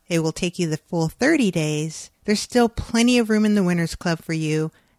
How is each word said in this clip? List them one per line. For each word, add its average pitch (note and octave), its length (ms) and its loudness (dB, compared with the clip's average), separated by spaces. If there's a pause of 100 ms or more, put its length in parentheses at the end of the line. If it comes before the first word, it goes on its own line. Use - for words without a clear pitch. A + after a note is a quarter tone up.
it E3+ 120 0
will D#3+ 120 0
take - 280 -4
you E3+ 100 0
the D3+ 80 -2
full E3 320 -4
thirty C#4 400 2
days, D#3 640 -4 (140)
there's G#3 140 0
still A#3 300 2
plenty A#3+ 480 2
of A3+ 100 2
room G#3+ 160 2
in G#3 120 2
the G3+ 80 2
Winners F3 320 0
Club E3 280 -4
for E3+ 100 -6
you D#3 380 -2 (280)